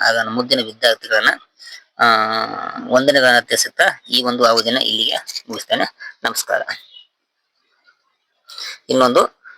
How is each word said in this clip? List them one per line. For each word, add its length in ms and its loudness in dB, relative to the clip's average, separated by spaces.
ಆ, 40 4
ನನ್ನ 180 -2
ಮುದ್ದಿನ 320 -2
ವಿದ್ಯಾರ್ಥಿಗಳನ್ನ, 680 0
ಆ, 60 4
ವಂದನೆಗಳನ್ನ 520 4
ತಿಳಿಸುತ್ತಾ 440 -2
ಈ 140 -2
ಒಂದು 220 0
ಅವಧಿನ 320 2
ಇಲ್ಲಿಗೆ 720 -4
ಮುಗಿಸ್ತೇನೆ. 720 -6
ನಮಸ್ಕಾರ. 380 -4
ಇನ್ನೊಂದು, 520 2